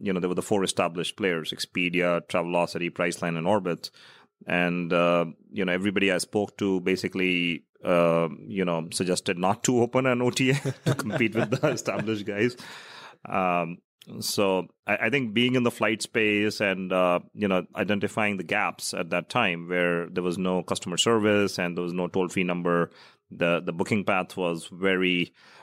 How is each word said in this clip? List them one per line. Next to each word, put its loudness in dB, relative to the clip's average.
you -2
know, -2
there -2
were -2
the 0
four 0
established -2
players, -2
Expedia, 0
Travelocity, -2
Priceline, -2
and -2
Orbitz. -2
And, 0
uh, 4
you -4
know, 0
everybody 2
I 2
spoke -4
to 2
basically, 0
uh, 4
you 0
know, 0
suggested -2
not 0
to 4
open 2
an 2
O 2
T 2
A 4
<laughs> -4
to 2
compete -2
with 0
the 0
established -2
guys. 0
Um, 0
so 0
I, 0
I 0
think -2
being 2
in 2
the 2
flight 0
space 0
and, 0
uh, 4
you -2
know, 2
identifying -2
the -6
gaps -2
at -6
that -2
time 0
where 2
there -2
was 0
no 0
customer -6
service 4
and -2
there -4
was -4
no -2
toll-free 0
number, 0
the, 0
the -4
booking -2
path -2
was -4
very, 0